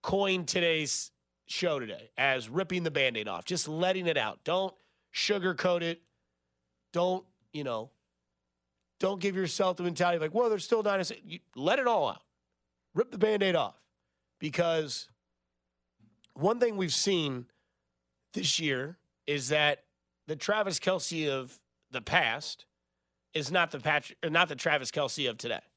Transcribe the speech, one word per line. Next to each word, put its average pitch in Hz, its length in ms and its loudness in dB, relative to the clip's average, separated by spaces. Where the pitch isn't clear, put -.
coined 190 440 0
today's 165 640 0
show 160 320 0
today 110 400 -10
as 131 280 2
ripping 175 360 -2
the 160 80 -2
Band-Aid 123 360 0
off, 87 180 -6
just 180 220 -4
letting 180 380 0
it 165 100 2
out. 110 280 -2
Don't 185 320 -2
sugarcoat 180 720 0
it. 170 220 -4
Don't, 185 320 0
you 151 120 -8
know, 117 260 -6
don't 190 200 0
give 196 160 0
yourself 185 420 0
the 180 40 -6
mentality 175 360 2
of 160 40 0
like, 156 140 -2
"Well, 240 140 4
there's 202 160 0
still 220 180 2
nine." 196 200 2
You, 165 140 -14
let 175 240 2
it 254 80 2
all 190 200 2
out. - 160 -8
Rip 160 160 0
the 226 80 -10
Band-Aid 196 380 4
off. 127 260 0
Because 156 720 0
one 202 240 2
thing 226 180 4
we've 180 160 0
seen 143 560 0
this 190 260 0
year 143 400 -2
is 143 220 -2
that 147 380 2
the 156 80 -6
Travis 202 440 0
Kelce 170 480 0
of 131 320 -4
the 123 140 -8
past 147 640 0
is 147 180 -4
not 175 180 2
the 143 100 -8
Patri-, 147 440 -2
or 160 80 -2
not 170 180 4
the 147 60 -6
Travis 139 340 0
Kelce 139 400 -2
of 110 80 -8
today. 117 220 -6